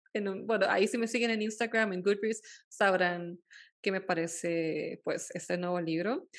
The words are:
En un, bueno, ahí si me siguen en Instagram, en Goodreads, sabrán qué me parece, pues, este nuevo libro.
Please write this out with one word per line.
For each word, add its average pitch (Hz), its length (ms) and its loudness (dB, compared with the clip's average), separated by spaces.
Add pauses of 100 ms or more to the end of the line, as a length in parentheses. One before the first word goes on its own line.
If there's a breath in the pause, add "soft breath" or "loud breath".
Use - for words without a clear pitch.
(140)
En 202 140 -2
un, 190 180 -4
bueno, 202 220 4
ahí 202 180 4
si 233 120 0
me 226 100 0
siguen 233 220 0
en 220 120 0
Instagram, 220 520 0
en 180 80 -4
Goodreads, 208 400 0 (260 loud breath)
sabrán 180 720 2 (440 loud breath)
qué 202 80 0
me 190 100 0
parece, 165 1040 -2
pues, - 300 -4
este 180 240 -4
nuevo 180 220 -2
libro. 175 480 -2 (100)